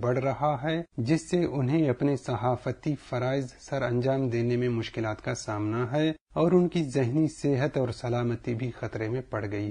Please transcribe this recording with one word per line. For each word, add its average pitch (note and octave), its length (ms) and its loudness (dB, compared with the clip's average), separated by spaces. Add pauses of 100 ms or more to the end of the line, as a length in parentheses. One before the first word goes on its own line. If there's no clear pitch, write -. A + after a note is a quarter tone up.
बढ़ B2 160 2
रहा C3+ 400 0
है, D#3+ 260 -2 (160)
जिससे D#3+ 440 2
उन्हें D3 440 2
अपने C#3 300 2
सहाफती B2 840 -2
फराइज B2+ 580 -2
सर C#3 220 -4
अंजाम B2+ 480 2
देने A#2+ 260 2
में B2 140 2
मुश्किलात A2+ 500 -2
का B2+ 160 -4
सामना A2 560 -2
है D#3 220 0 (220)
और E3 180 4
उनकी F3+ 320 4
जहनी C3+ 420 2
सेहत C#3+ 500 0
और B2+ 140 0
सलामती A#2+ 600 -2
भी B2 180 -4
खतरे A2 360 -6
में B2 220 -4
पड़ G#2+ 160 -4
गई G#2 240 -4